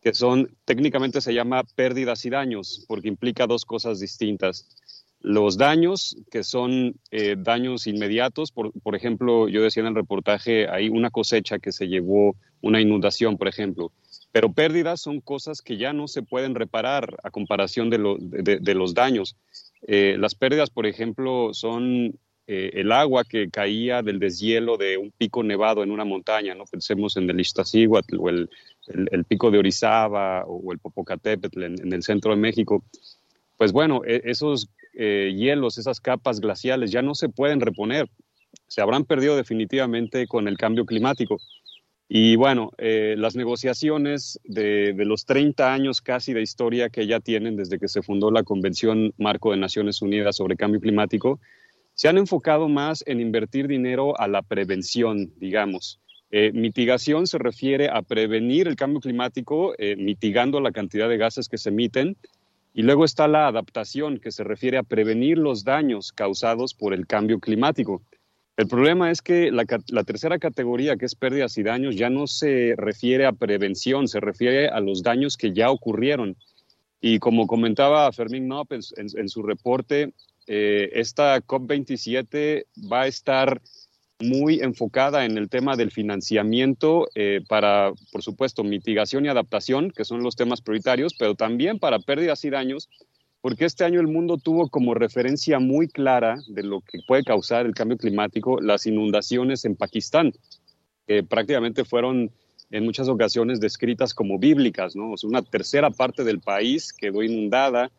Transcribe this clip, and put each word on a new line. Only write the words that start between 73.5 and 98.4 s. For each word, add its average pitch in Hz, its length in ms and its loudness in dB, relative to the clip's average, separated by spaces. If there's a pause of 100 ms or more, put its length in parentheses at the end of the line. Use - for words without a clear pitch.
se 107 120 -2
refiere 123 480 2
a 110 120 -2
los 98 220 -2
daños 123 360 0
que 104 160 -2
ya 113 180 4
ocurrieron. 117 640 -2 (640)
Y 113 160 4
como 113 300 4
comentaba 131 640 4
Fermín 120 340 -6
Knopp 143 280 -8
en, 117 80 -8 (160)
en, 104 100 -10 (100)
en 104 100 -4
su 110 140 -10
reporte, 127 720 -2 (320)
eh, 104 480 0
esta 135 480 2
cop 131 240 -4
veintisiete 139 1000 -4 (240)
va 123 100 2
a 135 60 2
estar 131 520 0 (600)
muy 139 420 2
enfocada 131 640 0
en 110 140 -2
el 104 100 -4
tema 131 260 0
del 113 140 0
financiamiento, 113 1300 0
eh, 101 340 0
para, 101 420 4 (200)
por 101 100 -6
supuesto, 113 420 -4
mitigación 104 600 -2
y 147 40 0
adaptación, 131 600 0
que 113 160 -6
son 117 160 -6
los 120 140 -4
temas 120 260 -2
prioritarios, 127 560 -2
pero 107 160 0
también 123 460 -2
para 131 180 2
pérdidas 147 480 -2
y 143 60 -2
daños, 135 360 -4 (540)
porque 127 240 -2
este 170 180 0
año 175 160 4
el 160 80 4
mundo 170 300 0
tuvo 160 320 2
como 123 240 2
referencia 127 640 0
muy 139 300 2
clara 127 480 2 (100)
de 101 160 -8
lo 98 160 -4
que - 260 -14
puede 131 180 4
causar 117 420 0
el 110 80 -2
cambio 113 240 -2
climático, 107 640 -2